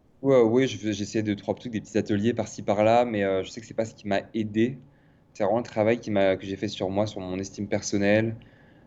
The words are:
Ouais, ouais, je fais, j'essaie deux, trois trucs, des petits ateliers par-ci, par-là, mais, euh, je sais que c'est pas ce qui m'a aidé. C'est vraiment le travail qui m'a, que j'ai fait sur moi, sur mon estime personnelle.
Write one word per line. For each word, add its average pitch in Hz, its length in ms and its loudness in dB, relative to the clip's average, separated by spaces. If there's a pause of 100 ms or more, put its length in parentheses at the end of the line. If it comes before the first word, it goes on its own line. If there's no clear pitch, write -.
(220)
Ouais, 135 200 6
ouais, 123 260 4
je 107 100 -8
fais, 107 160 -4
j'essaie 104 300 -4
deux, 104 120 -2
trois 101 200 -4
trucs, 123 160 -12
des 104 100 -4
petits - 160 -4
ateliers 104 360 0
par-ci, 110 280 -6
par-là, 110 440 4
mais, 107 180 -2
euh, 95 200 0
je 90 60 -10
sais 113 120 -12
que 110 60 -18
c'est - 60 -18
pas 113 120 -2
ce 110 80 -14
qui - 140 -14
m'a 98 140 0 (120)
aidé. 113 440 0 (560)
C'est 107 100 -4
vraiment 107 160 2
le 117 40 -4
travail 113 360 0
qui 113 120 -10
m'a, 98 260 4
que 98 80 -12
j'ai 95 120 -4
fait 107 100 -4
sur 101 220 -4
moi, 101 160 0
sur 104 160 -10
mon 92 180 -6
estime 98 280 -8
personnelle. 104 680 2 (520)